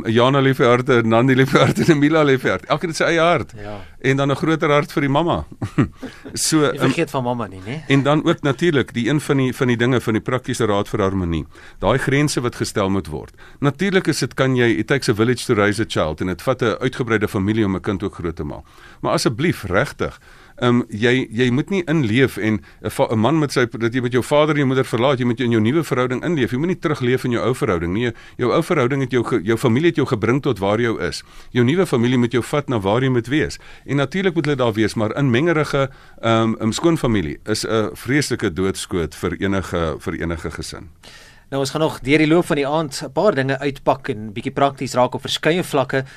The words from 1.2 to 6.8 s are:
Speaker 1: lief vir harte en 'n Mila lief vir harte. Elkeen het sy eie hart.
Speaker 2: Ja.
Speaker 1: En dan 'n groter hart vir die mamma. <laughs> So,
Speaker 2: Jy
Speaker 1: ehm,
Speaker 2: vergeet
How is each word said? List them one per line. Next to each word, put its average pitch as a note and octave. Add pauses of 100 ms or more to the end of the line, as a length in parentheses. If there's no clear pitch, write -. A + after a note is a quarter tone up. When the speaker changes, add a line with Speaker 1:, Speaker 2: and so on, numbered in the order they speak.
Speaker 1:
lief C3
vir D3+
harte C3+
en E3+
'n -
Mila D3+
lief C3
vir -
harte. F#2
Elkeen D3+
het D#3+
sy F#3
eie D#3+
hart. D#3+
Speaker 2:
Ja. G#2 (200)
Speaker 1:
En C3+
dan C#3
'n C3+
groter D#3
hart D3
vir E3+
die C#3+
mamma. C#3 (300)
<laughs> B2 (460)
So, -
Speaker 2:
Jy C#3+
Speaker 1:
ehm, -
Speaker 2:
vergeet C3+